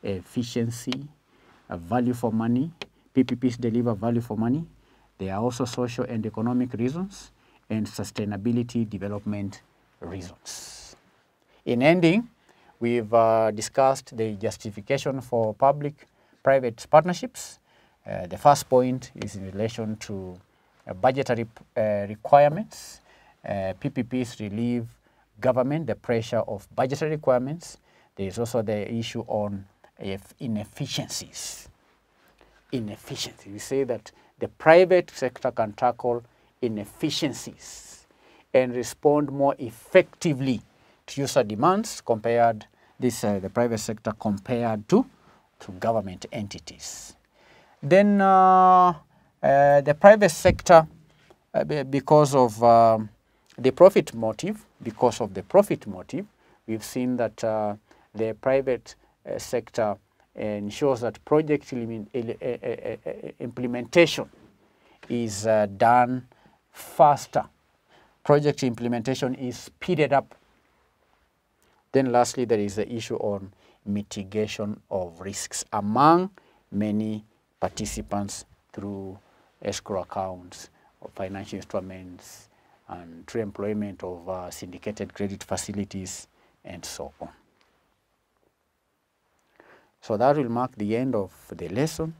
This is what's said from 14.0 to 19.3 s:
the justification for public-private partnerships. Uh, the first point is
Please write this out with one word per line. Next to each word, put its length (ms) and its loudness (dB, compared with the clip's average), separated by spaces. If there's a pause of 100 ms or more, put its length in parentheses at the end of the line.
the 180 -2
justification 880 -4
for 320 -2
public-private 1400 -2
partnerships. 680 0 (480)
Uh, 200 -8
the 100 -12
first 320 4
point 460 2
is 220 -10